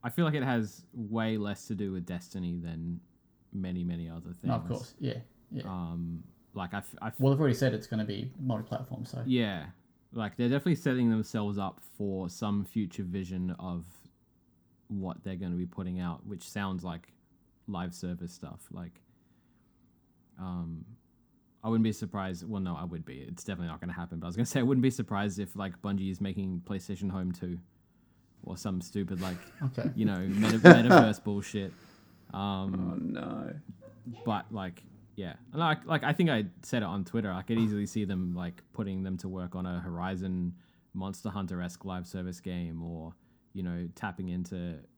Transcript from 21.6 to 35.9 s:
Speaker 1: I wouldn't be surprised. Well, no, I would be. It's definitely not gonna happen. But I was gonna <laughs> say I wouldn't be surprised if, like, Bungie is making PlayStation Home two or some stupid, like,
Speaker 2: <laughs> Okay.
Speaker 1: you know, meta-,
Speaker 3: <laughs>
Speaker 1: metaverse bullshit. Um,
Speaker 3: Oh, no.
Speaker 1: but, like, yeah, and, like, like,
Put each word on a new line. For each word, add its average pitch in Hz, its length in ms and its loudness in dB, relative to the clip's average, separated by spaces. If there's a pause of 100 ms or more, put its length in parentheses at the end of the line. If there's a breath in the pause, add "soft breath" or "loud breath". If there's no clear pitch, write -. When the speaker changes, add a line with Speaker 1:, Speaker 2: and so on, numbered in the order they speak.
Speaker 1:
I 110 60 -4
wouldn't 113 160 6
be 110 80 4
surprised. 92 560 -4
Well, 104 120 -2
no, 90 160 -2
I 87 80 -6
would 82 200 -6
be. 65 160 -12
It's - 240 -12
definitely 87 240 -4
not 80 120 -8
gonna 87 140 -6
happen. 85 240 -6
But 85 80 -6
I - 20 -4
was 87 80 -6
gonna 117 100 2
<laughs> - 0 -
say 139 140 2
I - 20 4
wouldn't 127 200 6
be 131 80 6
surprised 104 480 0
if, 98 180 -6
like, 95 260 -6
Bungie 98 280 0
is 92 100 -4
making 95 460 -2
PlayStation 98 440 -4
Home 90 220 -2
two 87 260 -6 (840)
or 92 160 -8
some 92 240 -2
stupid, 92 400 -4
like, 90 160 -4 (120)
Speaker 2:
<laughs> - 120 -10
Okay. 131 320 -2
Speaker 1:
you 110 100 2
know, 101 160 4
meta-, 104 380 2
Speaker 3:
<laughs> - 0 -
Speaker 1:
metaverse 117 680 12
bullshit. 101 480 -2 (600 loud breath)
Um, 95 580 0
Speaker 3:
Oh, 87 80 -2
no. 71 540 -4 (720)
Speaker 1:
but, 107 260 -2
like, 92 300 -6 (340)
yeah, 95 180 -6 (180)
and, 147 80 -2
like, 156 260 0
like, 156 180 2